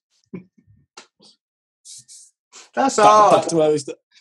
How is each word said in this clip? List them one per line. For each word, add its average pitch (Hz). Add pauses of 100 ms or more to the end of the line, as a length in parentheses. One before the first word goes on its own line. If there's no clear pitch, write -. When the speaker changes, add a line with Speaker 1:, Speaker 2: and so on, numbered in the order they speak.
(320)
Speaker 1:
<laughs> - (2250)
That's 262
Speaker 2:
Back, 214
Speaker 1:
hard. 208
Speaker 2:
back 160
to 165
where 156
we 151
st-, 156 (240)